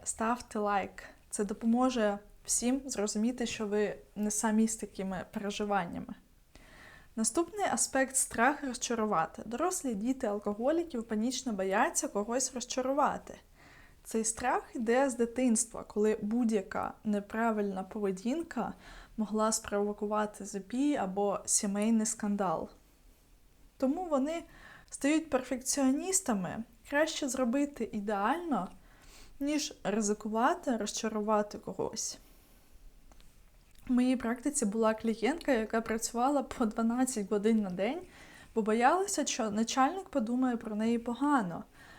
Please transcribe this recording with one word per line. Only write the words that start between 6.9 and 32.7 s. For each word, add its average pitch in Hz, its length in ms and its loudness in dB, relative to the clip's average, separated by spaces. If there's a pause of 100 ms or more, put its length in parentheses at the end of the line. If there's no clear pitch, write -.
Наступний 339 560 0
аспект — 262 440 0
страх 277 480 2
розчарувати. 214 800 -2
Дорослі 262 480 -2
діти 247 320 -2
алкоголіків 226 800 -2
панічно 233 480 -2
бояться 202 560 0
когось 233 460 -2
розчарувати. 254 800 0 (720)
Цей 226 200 -2
страх 285 380 0 (120)
йде 254 360 2
з 233 60 -6
дитинства, 233 720 2
коли 214 340 2
будь-яка 220 720 0 (120)
неправильна 208 760 0
поведінка 208 920 -4 (420)
могла 214 360 0
спровокувати 208 920 -2
запій 247 520 -2
або 196 500 0
сімейний 214 600 2
скандал. 202 640 -2 (1080)
Тому 302 280 0
вони 311 380 0 (480)
стають 311 400 0
перфекціоністами. 262 1300 0 (260)
Краще 302 380 0
зробити 262 640 0
ідеально, 214 760 -2 (720)
ніж 294 340 -2 (100)
ризикувати, 226 920 0
розчарувати 214 800 -2
когось. - 600 -6 (1700)